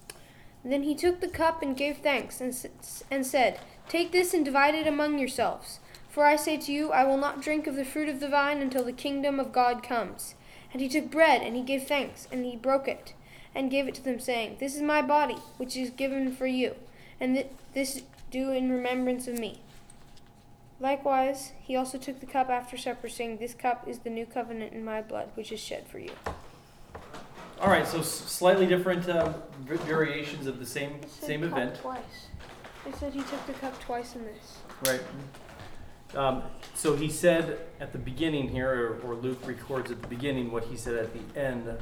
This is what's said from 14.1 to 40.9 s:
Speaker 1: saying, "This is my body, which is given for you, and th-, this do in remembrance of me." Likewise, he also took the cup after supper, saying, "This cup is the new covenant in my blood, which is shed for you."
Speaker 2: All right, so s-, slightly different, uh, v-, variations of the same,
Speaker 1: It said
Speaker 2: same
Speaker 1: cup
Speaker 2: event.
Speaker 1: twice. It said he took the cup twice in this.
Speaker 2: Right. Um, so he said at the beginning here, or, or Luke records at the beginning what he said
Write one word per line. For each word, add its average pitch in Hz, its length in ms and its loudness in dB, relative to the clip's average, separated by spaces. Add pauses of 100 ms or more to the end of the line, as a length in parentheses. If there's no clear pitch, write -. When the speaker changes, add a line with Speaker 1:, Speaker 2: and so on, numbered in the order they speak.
Speaker 1:
saying, 226 400 -2
"This 269 160 -2
is 294 60 -6
my 302 220 4
body, 277 340 4 (220)
which 254 180 -6
is 254 140 -2
given 269 440 0
for 262 120 -2
you, 254 280 2 (460)
and 254 160 2
th-, - 140 0 (240)
this 269 280 -2 (280)
do 262 200 0
in 254 220 2
remembrance 254 560 0
of 240 100 -4
me." 220 220 -6 (1200)
Likewise, 269 800 2
he 254 160 -2
also 262 220 0
took 269 220 -8
the 262 60 -12
cup 262 240 2
after 247 280 -2
supper, 247 300 -6
saying, 233 280 -6
"This 233 180 -8
cup 247 320 0
is 233 140 -6
the 240 100 -6
new 226 160 -4
covenant 226 460 -6
in 226 120 -8
my 220 180 -4
blood, 214 320 -8
which 214 180 -8
is 214 80 -6
shed - 260 -8
for - 120 -12
you." - 140 -10 (1500)
Speaker 2:
All 190 100 6
right, 165 160 6
so 165 140 0
s-, 156 80 -2
slightly 190 580 4
different, 180 420 4
uh, 165 240 4 (280)
v-, 139 160 -4
variations 147 720 0
of 123 100 -4
the 123 80 -10
same, 143 360 -6
Speaker 1:
It - 80 -12
said - 160 -10
Speaker 2:
same 151 160 -2
Speaker 1:
cup 170 100 0
Speaker 2:
event. 131 240 -2
Speaker 1:
twice. - 500 -10 (600)
It 262 100 -10
said 285 180 -4
he 277 80 -2
took 269 240 -8
the 269 80 -6
cup 254 260 -8
twice 240 360 -6
in 233 80 -10
this. 214 340 -14 (260)
Speaker 2:
Right. 131 160 4 (1160)
Um, 131 260 2 (320)
so 151 200 4
he 151 140 2
said 165 500 4 (220)
at 139 120 -10
the 131 60 -6
beginning 131 500 0
here, 123 560 2
or, 123 80 -4
or - 20 -4
Luke 127 320 -2
records 123 440 -4
at 117 120 -8
the - 60 -8
beginning 127 440 -2
what 113 120 0
he 120 120 -6
said 117 200 -2